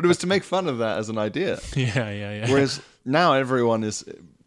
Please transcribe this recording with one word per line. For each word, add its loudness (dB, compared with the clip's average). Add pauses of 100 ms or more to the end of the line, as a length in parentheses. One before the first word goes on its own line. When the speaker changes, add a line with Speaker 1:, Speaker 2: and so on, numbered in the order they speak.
Speaker 1:
it 6
was 4
to -6
make 2
fun -2
of -2
that 0
as -4
an -6
idea. -2
Speaker 2:
<laughs> -8
Yeah, 0
yeah, -8
yeah. -2
Speaker 1:
Whereas 2 (240)
now 4
everyone 2
is, -4 (420)